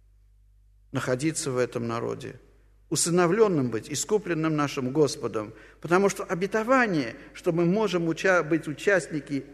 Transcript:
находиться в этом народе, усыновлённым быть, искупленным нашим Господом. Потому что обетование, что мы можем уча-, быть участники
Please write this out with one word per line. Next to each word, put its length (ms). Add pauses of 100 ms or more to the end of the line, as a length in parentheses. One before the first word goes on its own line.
(920)
находиться 580
в 80
этом 280
народе, 500 (520)
усыновлённым 840
быть, 200
искупленным 680
нашим 360
Господом. 600 (280)
Потому 280
что 160
обетование, 920 (180)
что 180
мы 140
можем 420
уча-, 340
быть 240
участники 880